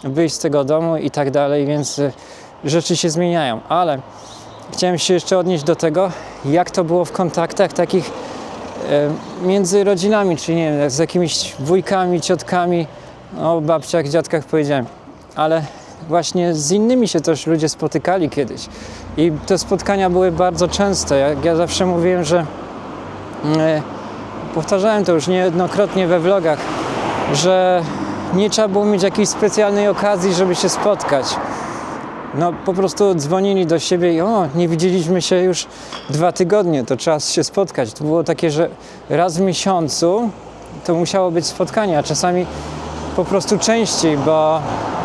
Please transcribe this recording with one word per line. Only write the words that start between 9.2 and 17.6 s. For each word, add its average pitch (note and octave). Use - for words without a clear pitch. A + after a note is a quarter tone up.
między G3
rodzinami, G3
czyli E3
nie D#3+
wiem, D3
z B2+
jakimiś E3
wujkami, F3+
ciotkami, F3
o E3
babciach, D#3
dziadkach D#3
powiedziałem, C#3+
ale D#3
właśnie F3
z D3
innymi A3+
się E3+
też D#3
ludzie D#3+